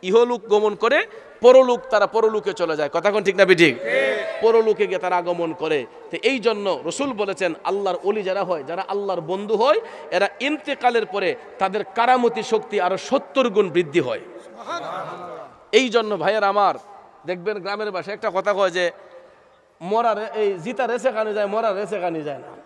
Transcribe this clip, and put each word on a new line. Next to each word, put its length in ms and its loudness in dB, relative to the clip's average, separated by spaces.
ইহলোক 440 2
গমন 280 2
করে 320 2
পরলোক, 400 8
তারা 160 4
পরলোকে 460 0
চলে 240 -2
যায়। 160 -2
কথা 180 2
কোন 140 0
ঠিক 120 0
না 80 8
বেঠিক? 320 6
পরলোকে 440 4
গিয়ে 120 -2
তারা 180 0
আগমন 360 -2
করে। 340 -2
তো 120 -8
এই 160 0
জন্য 460 -2
রসুল 280 -4
বলেছেন, 420 -4
আল্লাহর 400 -2
অলি 180 0
যারা 220 -2
হয়, 180 -4
যারা 260 -8
আল্লাহর 320 -4
বন্ধু 360 -4
হয়, 240 4
এরা 180 0
ইন্তেকালের 680 -2
পরে 280 -2
তাদের 260 -2
কারামতি 580 2
শক্তি 380 -2
আরো 160 0
সত্তর 520 0
গুণ 220 2
বৃদ্ধি 300 2
হয়। 200 -4
এই 160 4
জন্য 280 0
ভাইয়ের 280 0
আমার, 300 2
দেখবেন 320 -6
গ্রামের 320 -6
ভাষায় 240 -8
একটা 200 -4
কথা 180 0
কয় 180 2
যে, 200 0
"মরা 340 0
রে-, 200 -8
এই 240 0
জিতা 280 -4
রেসে 260 -2
কানে 220 -2
যায়, 120 -2
মরা 280 -2
রেসে 260 -4
কানে 220 -4
যায় 160 -8
না।" 100 -16